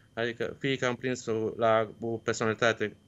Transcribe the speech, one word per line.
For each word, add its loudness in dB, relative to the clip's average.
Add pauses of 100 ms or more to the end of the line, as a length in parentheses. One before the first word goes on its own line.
(140)
Adică -4
fie 0
că -2
am 0
prins -4
o, -2
la 4
o -4
personalitate 0 (120)